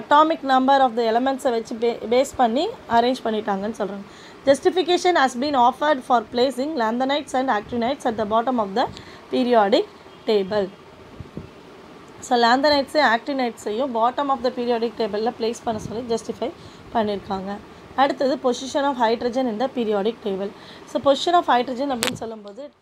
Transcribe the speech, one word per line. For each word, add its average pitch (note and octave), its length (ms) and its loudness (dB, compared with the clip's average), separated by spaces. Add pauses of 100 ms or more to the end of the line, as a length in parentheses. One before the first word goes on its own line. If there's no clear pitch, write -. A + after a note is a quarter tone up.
atomic D#4 400 4 (120)
number C4 340 4
of A3+ 120 -6
the A#3+ 120 0
elements-ஐ B3+ 460 0
வச்சு A3+ 180 -6
பே-, A#3 260 -2 (100)
பேஸ் B3+ 260 2
பண்ணி C4 320 2 (280)
அரேஞ்ச் B3 280 2
பண்ணிட்டாங்கன்னு G#3+ 560 -4
சொல்றாங்க. G3 260 -6 (400)
Justification E4+ 760 2
has C4 100 2 (120)
been D4 120 0 (120)
offered D4 400 0
for A#3 140 4 (120)
placing B3+ 360 0 (120)
lanthanides C4 560 -2
and C4 120 0
actinides A#3 600 -2
at A3 80 -4
the A3 160 -2
bottom A#3+ 240 0
of G#3 180 -2
the C4 80 2 (480)
periodic B3 540 4 (400)
table. G3+ 420 0 (1500)
So, B3 240 0
lanthanides-ஐயும் C#4 720 4
actinides-ஐயும் A#3+ 840 -4
bottom B3 360 0
of B3 100 -2
the B3+ 140 -2
periodic A#3+ 420 -2
table-ல A3 400 -2
place A#3 240 -4
பண்ண A3 160 -4
சொல்லி A3+ 240 -8 (100)
justify A3+ 360 -6 (440)
பண்ணியிருக்காங்க. G3+ 560 -4 (520)
அடுத்தது C#4+ 320 0 (100)
position C4 460 -2
of C4+ 60 -4 (100)
hydrogen A#3+ 460 -2
in G#3+ 80 -6
the C4 160 0
periodic G#3+ 480 -2
table. G3 260 -4 (400)
So, - 60 -6 (100)
position C#4 340 2
of E4+ 40 -2 (100)
hydrogen B3 400 -2
அப்படின்னு A#3+ 280 -4
சொல்லும்போது, A3 480 -14 (120)